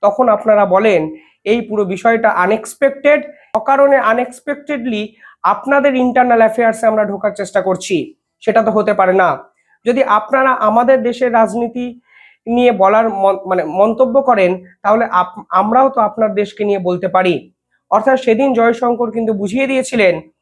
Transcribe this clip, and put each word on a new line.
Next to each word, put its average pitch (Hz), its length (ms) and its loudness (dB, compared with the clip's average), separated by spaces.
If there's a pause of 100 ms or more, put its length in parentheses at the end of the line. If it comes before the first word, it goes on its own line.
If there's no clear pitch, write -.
তখন 208 280 0
আপনারা 208 380 2
বলেন 180 500 0 (280)
এই 226 160 0
পুরো 208 240 -4
বিষয়টা 220 460 0
আনএক্সপেক্টেড, 277 920 0 (320)
অকারণে 269 420 2
আনএক্সপেক্টেডলি 247 1200 -4 (260)
আপনাদের 269 520 0
ইন্টারনাল 247 440 2
অ্যাফেয়ার্সে 226 480 2
আমরা 214 180 0
ঢোকার 202 320 -6
চেষ্টা 196 260 -4
করছি। 180 520 -4 (260)
সেটা 226 220 2
তো 220 80 0
হতে 208 240 0
পারে 185 180 2
না। 180 260 2 (480)
যদি 240 180 0
আপনারা 262 460 0
আমাদের 240 520 2
দেশের 240 300 -2
রাজনীতি 233 680 -2 (460)
নিয়ে 240 260 2
বলার 208 360 2
মন-, 196 400 -2
মানে 180 160 -2
মন্তব্য 226 580 0
করেন, 190 420 0 (180)
তাহলে 226 220 2
আপ-, 180 440 -4
আমরাও 220 400 2
তো 262 120 -4
আপনার 208 340 -2
দেশকে 202 300 -4
নিয়ে 202 140 -2
বলতে 180 300 -4
পারি।" 180 440 -2 (380)
অর্থাৎ 254 300 2
সেদিন 254 340 0
জয়শঙ্কর 233 560 0
কিন্তু 226 220 -4
বুঝিয়ে 208 340 -4
দিয়েছিলেন 240 540 0 (220)